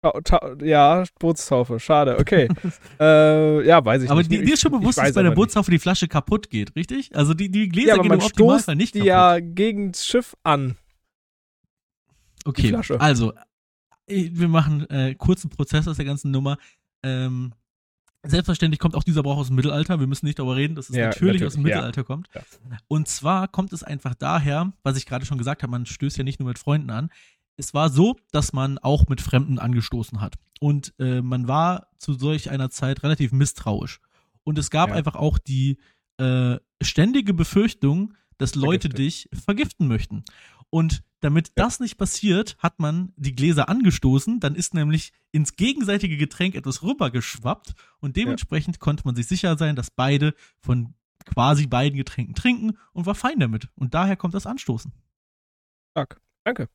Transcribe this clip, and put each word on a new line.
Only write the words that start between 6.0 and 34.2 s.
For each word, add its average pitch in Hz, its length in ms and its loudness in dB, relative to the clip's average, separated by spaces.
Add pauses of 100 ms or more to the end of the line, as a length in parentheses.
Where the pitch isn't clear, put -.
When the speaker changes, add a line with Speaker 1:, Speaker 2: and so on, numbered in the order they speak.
Speaker 2:
kaputt 208 420 -2
geht, 104 260 -4
richtig? 254 380 -6
Also 147 200 2
die, 190 160 -4
die 208 180 0
Gläser 190 200 2
Speaker 1:
Ja, 214 60 8
aber 185 80 4
Speaker 2:
gehen 175 80 2
Speaker 1:
man 190 100 6
Speaker 2:
im 196 40 0
Optimalfall - 400 6
Speaker 1:
stoßt 151 140 -2
Speaker 2:
nicht 220 160 0
Speaker 1:
die 208 60 -2
Speaker 2:
kaputt. 196 80 4
Speaker 1:
ja 180 320 6
gegen 196 520 -2
das - 140 -8
Schiff - 360 -2
an. 139 340 0 (1700)
Speaker 2:
Okay, 143 160 -2
Speaker 1:
Die 220 60 4
Flasche. 208 320 -2
Speaker 2:
also, 127 320 2 (760)
äh, 185 260 -2
wir 170 160 0
machen, 151 400 2
äh, 135 280 -2
kurzen - 340 0
Prozess 151 380 -2
aus 156 80 -4
der 139 100 -4
ganzen 143 240 -4
Nummer. 139 260 0 (460)
Ähm, 127 500 -4 (680)
selbstverständlich 160 580 0
kommt 165 140 0
auch 156 100 -2
dieser 156 180 2
Brauch 139 160 0
aus 139 100 -4
dem 131 80 0
Mittelalter. 147 440 0
Wir 135 60 0
müssen 135 200 -4
nicht 147 120 -4
darüber 127 180 -2
reden. 147 200 -2
Das 139 140 -14
ist 123 60 -6
Speaker 1:
Ja, 117 100 0
Speaker 2:
natürlich 175 380 2
aus 143 100 -4
dem 147 80 -2
Speaker 1:
natürlich, 107 120 2
ja. - 60 -2
Speaker 2:
Mittelalter 120 240 -6
kommt. 147 300 -10
Speaker 1:
Ja. - 80 -14 (460)
Speaker 2:
Und 151 200 -2
zwar 185 400 -2
kommt 190 260 -4
es 165 80 -12
einfach 135 320 -8
daher, 156 580 -2 (100)
was 135 160 -2
ich 127 80 -10
gerade 131 200 -8
schon 139 120 -4
gesagt 131 240 -6
habe: 123 80 -8
man 120 160 -4
stößt - 320 -6
ja 135 60 -4
nicht 135 160 -6
nur 127 80 -4
mit 123 100 -6
Freunden 143 320 -2
an. 120 200 -6 (460)
Es - 180 -14
war 156 160 2
so, 180 260 4 (160)
dass 147 220 0
man 135 240 -2
auch 147 300 4
mit 131 120 -4
Fremden 131 380 0
angestoßen 117 640 -2
hat. - 140 -8 (240)
Und, 147 380 -2
äh, 127 220 -2
man 127 280 -4
war 170 400 -2 (100)
zu - 160 -4
solch 139 340 -4
einer 135 220 -4
Zeit - 320 -4
relativ 143 300 0
misstrauisch. - 680 -2 (440)